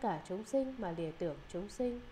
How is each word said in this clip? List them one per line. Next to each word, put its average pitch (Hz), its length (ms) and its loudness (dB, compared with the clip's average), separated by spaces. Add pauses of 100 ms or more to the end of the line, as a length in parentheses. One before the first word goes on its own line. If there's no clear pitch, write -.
cả 180 280 2
chúng 196 160 -2
sinh 262 340 4
mà 180 180 0
lìa 165 220 0
tưởng 160 180 0 (160)
chúng 190 160 -2
sinh, 240 320 0 (120)